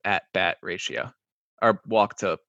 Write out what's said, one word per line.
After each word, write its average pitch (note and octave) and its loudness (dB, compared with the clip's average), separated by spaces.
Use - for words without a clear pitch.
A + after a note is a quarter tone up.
at G2 0
bat F2 0
ratio? - -6
Or A2+ 4
walk G#2+ 2
to F2+ -2